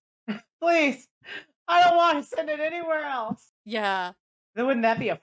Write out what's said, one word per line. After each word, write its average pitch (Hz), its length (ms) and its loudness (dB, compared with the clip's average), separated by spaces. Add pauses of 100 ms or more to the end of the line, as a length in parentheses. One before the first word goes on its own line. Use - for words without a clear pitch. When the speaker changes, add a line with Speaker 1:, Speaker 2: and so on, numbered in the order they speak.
(600)
Speaker 1:
Please. 330 460 2 (640)
I 349 160 6
don't 349 120 6
wanna 339 280 4
send 320 260 -6
it 302 80 -4
anywhere 320 460 -4
else. 240 400 -8 (200)
Speaker 2:
Yeah. 196 480 -4 (440)
Speaker 1:
Then 240 100 -2
wouldn't 262 160 0
that 226 160 2
be 220 120 -4
a 160 120 -6